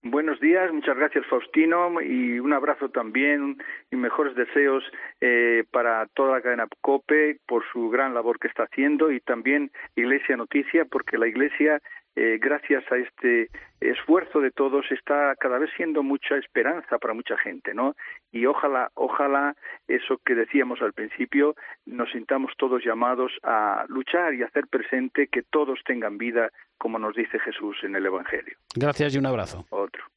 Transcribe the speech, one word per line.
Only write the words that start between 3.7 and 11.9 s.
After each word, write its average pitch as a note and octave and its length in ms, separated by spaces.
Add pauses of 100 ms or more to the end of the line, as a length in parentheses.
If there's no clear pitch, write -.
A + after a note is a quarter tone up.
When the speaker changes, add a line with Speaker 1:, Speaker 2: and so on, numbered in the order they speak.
Speaker 1:
y C3 40
mejores B2+ 400
deseos, C3+ 480 (360)
eh, A#2+ 500
para A2+ 380
toda C3+ 240
la C3 100
cadena A#2+ 240 (160)
cope D3 640
por A#2 260
su A#2 200
gran B2+ 240
labor A#2 240
que - 80
está - 160
haciendo D3 480
y B2 80
también C3 520 (240)
Iglesia B2+ 420
Noticia, C#3+ 480
porque - 340
la A#2 80
Iglesia, D3 560 (320)